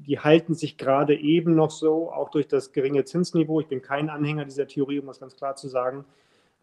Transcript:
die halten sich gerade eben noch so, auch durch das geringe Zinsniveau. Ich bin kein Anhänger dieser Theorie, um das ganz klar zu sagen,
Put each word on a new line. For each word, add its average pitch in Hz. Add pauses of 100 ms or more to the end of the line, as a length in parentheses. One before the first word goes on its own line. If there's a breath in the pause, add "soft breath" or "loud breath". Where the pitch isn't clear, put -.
die 143
halten 160
sich -
gerade 143
eben 165
noch 156
so, 160
auch 143
durch 147
das -
geringe 139
Zinsniveau. 160
Ich 156
bin 131
kein 151
Anhänger 147
dieser 135
Theorie, 143
um 135
das 127
ganz 131
klar 139
zu 143
sagen, 131 (580)